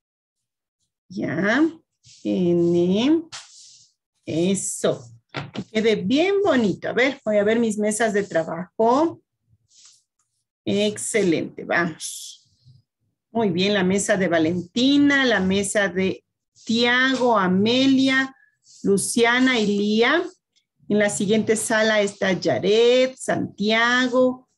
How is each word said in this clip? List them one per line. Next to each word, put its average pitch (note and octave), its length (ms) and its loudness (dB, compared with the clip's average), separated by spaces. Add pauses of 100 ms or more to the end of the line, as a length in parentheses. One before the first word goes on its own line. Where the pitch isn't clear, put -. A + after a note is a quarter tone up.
(1080)
Ya, G3 540 -2 (600)
N, F#3 1000 2 (1000)
eso, F3 840 -4 (420)
que - 100 -10
quede G#3+ 320 0
bien C4+ 480 0
bonito. B3+ 460 0
A - 40 -6
ver, B3+ 300 0
voy G#3+ 140 0
a G3+ 60 4
ver A3+ 160 2
mis A3 180 -2
mesas G#3+ 360 -2
de G3+ 100 0
trabajo. A3+ 1000 -2 (1400)
Excelente, G3+ 1000 -2
vamos. - 840 -6 (840)
Muy A3+ 200 -2
bien, F#3+ 220 0
la G3 100 0
mesa G3 340 0
de F#3 100 0
Valentina, A#3+ 1000 0
la A3 140 0
mesa G3 480 -2
de F#3 360 -4 (420)
Tiago, A#3+ 720 0
Amelia, C4 960 2 (480)
Luciana A#3 760 2
y G#3+ 80 0
Lía. G#3+ 560 2 (680)
En G#3 100 2
la G#3 100 2
siguiente G#3+ 460 0
sala A3 460 0
está F#3+ 400 -2
Jared, A#3 760 2
Santiago, A#3+ 1400 -2